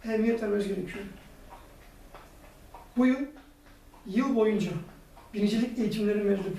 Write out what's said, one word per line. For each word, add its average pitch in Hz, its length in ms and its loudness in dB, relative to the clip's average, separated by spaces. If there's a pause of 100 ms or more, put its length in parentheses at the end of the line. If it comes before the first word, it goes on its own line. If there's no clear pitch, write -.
ehemmiyet 220 380 0
vermemiz 202 240 0
gerekiyor. 196 380 -6 (1900)
Bu 247 80 6
yıl, 262 120 6 (880)
yıl 233 300 0
boyunca 208 360 2 (640)
binicilik 220 460 0
eğitimlerinin 208 460 0
verilip 185 340 0